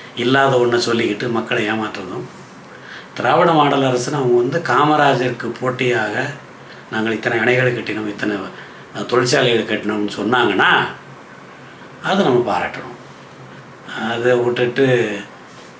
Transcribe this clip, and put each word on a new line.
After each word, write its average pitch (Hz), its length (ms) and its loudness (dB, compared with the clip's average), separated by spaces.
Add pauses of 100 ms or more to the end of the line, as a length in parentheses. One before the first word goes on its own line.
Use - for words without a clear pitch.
(160)
இல்லாத 135 420 4
ஒண்ணை 120 220 2
சொல்லிக்கிட்டு 113 500 0
மக்களை 113 380 -2
ஏமாற்றுறதும், 104 580 -6 (920)
திராவிட 156 360 4
மாடல் 143 360 4
அரசுன்னு 127 320 0
அவங்க 123 180 4
வந்து 131 280 2
காமராஜருக்கு 131 880 2
போட்டியாக 123 640 -2 (760)
நாங்கள் 110 220 -2
இத்தனை 113 260 -2
அணைகளை 123 320 2
கட்டினோம், 107 380 -4
இத்தனை, 104 260 -4 (560)
அஹ், 101 140 -8
தொழிற்சாலைகளை 123 600 2
கட்டினோம்னு 104 520 -4
சொன்னாங்கன்னா 117 540 2 (1300)
அது 196 200 0
நம்ம - 220 4
பாராட்டணும். - 520 -6 (1080)
அதை 117 320 0
விட்டுட்டு, 123 520 2 (920)